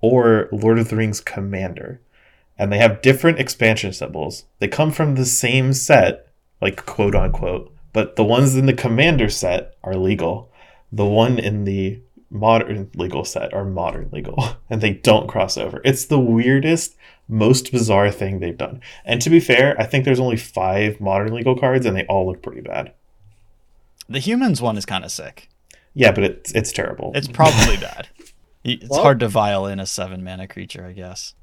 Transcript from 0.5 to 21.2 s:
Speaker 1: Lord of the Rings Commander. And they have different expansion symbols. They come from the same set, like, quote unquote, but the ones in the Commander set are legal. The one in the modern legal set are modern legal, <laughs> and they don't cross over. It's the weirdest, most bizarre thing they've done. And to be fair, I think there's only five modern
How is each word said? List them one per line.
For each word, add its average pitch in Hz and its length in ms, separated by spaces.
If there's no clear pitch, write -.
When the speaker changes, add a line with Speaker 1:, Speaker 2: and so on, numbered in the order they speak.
Speaker 1:
Lord 110 280
of 113 100
the 110 60
Rings 110 240
Commander. 95 800
And 101 120
they 101 60
have 110 240
different 135 380
expansion 110 540
symbols. - 520
They 101 80
come 151 240
from 143 240
the 131 100
same 131 480
set, 131 540
like, - 240
quote 101 300
unquote, 90 580
but - 260
the 117 80
ones 131 300
in 131 120
the 131 60
Commander 123 560
set - 540
are 95 120
legal. 92 560
The 104 140
one 113 340
in 104 240
the 98 380
modern 107 640
legal 80 300
set - 280
are 98 120
modern 85 460
legal, - 320
<laughs> - 80
and 110 120
they 104 120
don't 104 340
cross 95 300
over. - 260
It's 131 220
the 147 140
weirdest, 131 760
most 113 440
bizarre 104 400
thing 98 280
they've 87 180
done. 123 240
And 120 160
to - 100
be 170 80
fair, 139 400
I 107 60
think 135 200
there's 131 140
only 123 180
five 101 640
modern 101 320